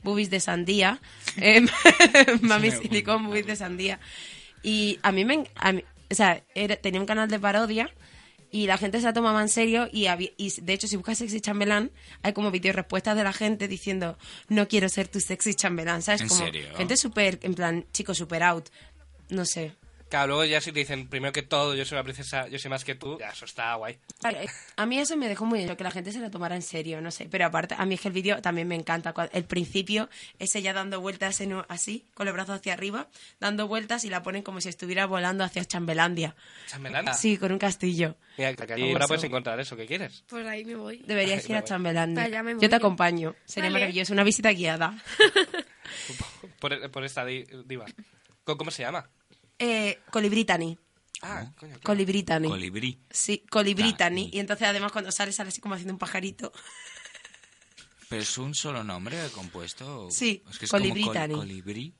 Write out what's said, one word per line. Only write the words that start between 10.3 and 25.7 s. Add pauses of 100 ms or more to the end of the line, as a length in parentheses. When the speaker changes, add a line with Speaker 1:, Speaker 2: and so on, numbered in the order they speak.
Speaker 1:
y (120)
de
hecho,
si
buscas
Sexy
Chambelán, (320)
hay
como
vídeo
respuestas
de
la
gente
diciendo, (300)
"No
quiero
ser
tu
Sexy
Chambelán",
¿sabes?
Speaker 2:
¿En
Speaker 1:
Como
Speaker 2:
serio?
Speaker 1:
gente
súper,
en
plan,
chico,
súper
out. (600)
No
sé. (320)
Speaker 3:
Claro,
luego
ya
sí
te
dicen,
"Primero
que
todo,
yo
soy
una
princesa,
yo
soy
más
que
tú".
Ya,
eso
está
guay. (240)
Speaker 1:
Vale, (300)
a
mí
eso
me
dejó
muy (100)